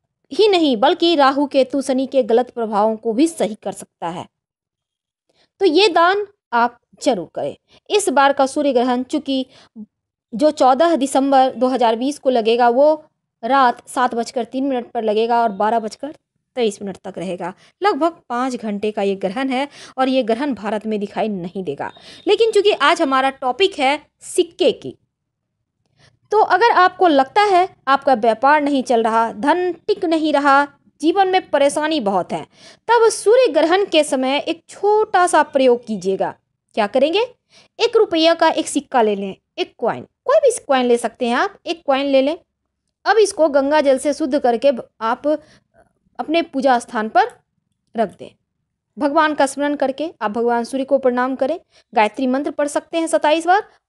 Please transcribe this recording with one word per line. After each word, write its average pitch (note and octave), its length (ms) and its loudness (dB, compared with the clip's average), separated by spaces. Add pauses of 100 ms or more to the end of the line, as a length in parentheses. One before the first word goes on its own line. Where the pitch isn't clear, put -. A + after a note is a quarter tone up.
(320)
ही G4+ 160 2
नहीं D#4+ 280 2
बल्कि E4+ 380 2
राहु, C#4 320 2
केतु, C4+ 360 0
शनि C4 240 -2
के C4 160 0
गलत A#3 280 0
प्रभावों A3 460 -2
को A3+ 160 -6
भी C4+ 140 2
सही A3 280 -4
कर G3 180 -10
सकता - 360 -14
है। E3+ 180 -12 (1300)
तो G4 60 2
ये F#4 220 4
दान F4+ 380 2 (260)
आप A#3+ 260 -2 (240)
जरूर F3+ 320 -2
करें। C3+ 220 -8 (340)
इस G4+ 180 0
बार C#4 240 2
का C#4 140 0
सूर्य C#4+ 260 -2
ग्रहण B3 300 0
चूंकि C4 420 -4 (880)
जो C#4+ 180 2
चौदह D4 460 2
दिसंबर C4+ 540 2
दो B3+ 180 -2
हज़ार A#3 280 0
बीस C4 220 -4
को C4+ 120 0
लगेगा, A#3 380 2
वो D4 360 2 (380)
रात A#3+ 460 0
सात B3 260 -2
बजकर A#3 300 -6
तीन C4 200 -6
मिनट B3+ 260 -4
पर A#3 120 -6
लगेगा A3+ 400 0
और A#3 60 0
बारह G#3+ 300 -2
बजकर A3+ 360 -10 (420)
तेईस A3+ 260 -2
मिनट G3 140 -10
तक - 220 -14
रहेगा। F3+ 340 -8 (300)
लगभग E4+ 460 -2
पाँच B3 280 -4
घंटे G#3+ 340 -6
का G#3 120 -6
ये G3 120 -2
ग्रहण G3 340 -6
है C4 200 -4 (300)
और C4 100 0
ये C4 140 0
ग्रहण A3+ 320 -2
भारत G#3 320 -6
में G#3+ 140 -4
दिखाई G#3 280 -6
नहीं F#3+ 360 -8
देगा। C#3 280 -8 (340)
लेकिन G#4+ 240 2
चूंकि G4+ 220 2
आज E4 300 0
हमारा C4+ 280 0
टॉपिक C4+ 480 -2
है C#4+ 220 0 (200)
सिक्के E4+ 520 -2
की, - 220 -12 (1400)
तो G#4+ 80 4
अगर G#4+ 300 2
आपको F4+ 360 2
लगता C#4 360 2
है F#4+ 260 2 (200)
आपका C4+ 260 2
व्यापार C4+ 480 2
नहीं C#4+ 200 0
चल A#3 200 0
रहा, A3+ 300 0
धन E4+ 400 -2 (140)
टिक G4+ 180 -2
नहीं D#4+ 280 0
रहा, C#4+ 340 4 (340)
जीवन F#4 280 2
में F#4 220 0
परेशानी D4 500 0
बहुत G3 320 -2
है, D#3+ 100 -8 (460)
तब A4+ 200 4
सूर्य A#4+ 440 4
ग्रहण E4 320 2
के D#4 200 2
समय C4+ 340 -2
एक - 300 -8
छोटा G#4 580 0
सा E4 160 2
प्रयोग C4 440 0
कीजिएगा। F#3+ 480 -4 (420)
क्या G#3 100 0
करेंगे? D#4 360 0 (560)
एक A4+ 180 0
रुपया E4 380 2
का E4 140 2
एक - 200 -2
सिक्का - 340 -2
ले G#3 140 0
लें, G3 200 -8 (220)
एक - 200 -8
कॉइन, D#3+ 240 -6 (220)
कोई C#5+ 160 2
भी B4+ 180 2 (100)
कॉइन B3+ 180 2
ले A#3+ 100 4
सकते A#3 300 -6
हैं A#3+ 100 -2
आप, F#4 180 -2 (120)
एक E4+ 200 -8
कॉइन C#4 200 -2
ले C4+ 160 2
लें। D#4 160 -2 (680)
अब G#4 120 2
इसको E4 300 2
गंगा C#4+ 320 2
जल C4 180 2
से C#4+ 160 -2
शुद्ध D4 240 -2
करके B3 340 0
ब-, - 160 -8 (120)
आप C4+ 420 -2 (760)
अपने D#4 240 -2
पूजा C4 360 0
स्थान A3 300 -6
पर F#4+ 200 2 (680)
रख G#3 240 -4
दें। - 120 -18 (640)
भगवान D4+ 380 0
का C#4+ 120 2
स्मरण C#4+ 280 -4
करके C#4+ 360 -4 (120)
आप G#3+ 80 -4
भगवान A#3 340 -2
सूर्य C4+ 200 -6
को C#4 140 0
प्रणाम B3+ 380 -2
करें, C#4 220 -4 (340)
गायत्री G#3+ 340 0
मंत्र C#4 240 -2
पढ़ D4 180 -4
सकते E4 300 -6
हैं E4 80 -2
सत्ताईस D#4+ 400 0
बार G4 220 2 (200)